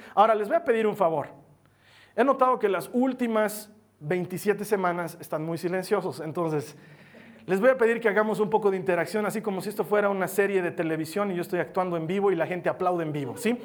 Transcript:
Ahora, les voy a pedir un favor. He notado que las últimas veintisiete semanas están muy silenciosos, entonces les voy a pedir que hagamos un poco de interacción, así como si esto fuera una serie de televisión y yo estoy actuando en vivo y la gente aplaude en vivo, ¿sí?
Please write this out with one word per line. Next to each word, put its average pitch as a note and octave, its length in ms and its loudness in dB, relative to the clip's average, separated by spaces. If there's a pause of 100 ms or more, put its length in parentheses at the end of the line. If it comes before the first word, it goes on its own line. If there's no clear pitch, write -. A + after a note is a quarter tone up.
(160)
Ahora, A3 180 8
les G#3 140 0
voy D#4 100 2
a E4+ 80 -2
pedir A3+ 220 4
un G3 80 0
favor. E3 320 0 (880)
He A3 80 4
notado C4 340 4
que G#3+ 100 0
las F3+ 260 -2
últimas A#3 760 0 (300)
veintisiete F#3 680 -2
semanas F3 560 -2
están D#3 240 -6
muy E3 140 -4
silenciosos, F3+ 600 -2
entonces D#3 560 -4 (720)
les F#3 140 0
voy B3+ 80 6
a C4 80 4
pedir A3+ 240 2
que A3 80 2
hagamos G#3 300 2
un G#3 100 2
poco G#3 220 2
de F#3+ 60 0
interacción, F3 500 0
así G#3+ 120 -4
como F#3+ 220 -4
si G3 80 -6
esto G3+ 160 -4
fuera G#3 240 2
una F#3+ 180 0
serie G3 360 2
de E3+ 80 -2
televisión E3 600 -2
y F3 40 -2
yo E3+ 80 -2
estoy F3+ 160 -2
actuando F3+ 360 -2
en E3 120 -2
vivo G3 240 2
y F3+ 40 2
la D#3+ 120 0
gente F3 220 -2
aplaude F3+ 340 0
en D#3 80 -4
vivo, C#3 260 -6
¿sí? A#3 280 0